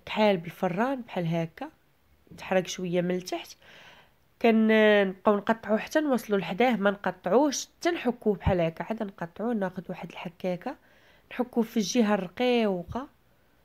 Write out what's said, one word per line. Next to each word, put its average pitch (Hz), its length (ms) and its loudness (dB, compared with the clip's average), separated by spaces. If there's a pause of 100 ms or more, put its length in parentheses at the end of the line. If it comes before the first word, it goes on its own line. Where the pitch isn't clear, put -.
كحال 208 300 2
بالفران 185 640 -2
بحال 180 260 -6
هكا، 165 440 -4 (680)
تحرق 185 280 0
شويه 180 340 -4
من 180 140 0
التحت. 185 420 -8 (840)
كان، 220 300 4
آه، 214 340 6
نبقاو 190 320 2
نقطعوه 214 420 -2
حتى 311 220 0
نوصلوا 240 380 0
لحداه، 190 380 0
ما 196 140 2
نقطعوهش 202 760 0 (100)
حتى 339 120 0
نحكوه 240 440 -2
بحال 180 260 2
هكا، 165 240 -2
عاد 226 180 -6
نقطعوه، 196 520 -6
ناخذ 190 340 -4
واحد 175 220 -12
الحكاكه 180 680 -8 (540)
نحكوه 240 340 -2
في - 120 -6
الجهه 208 380 2
الرقيقه، 226 920 -2 (560)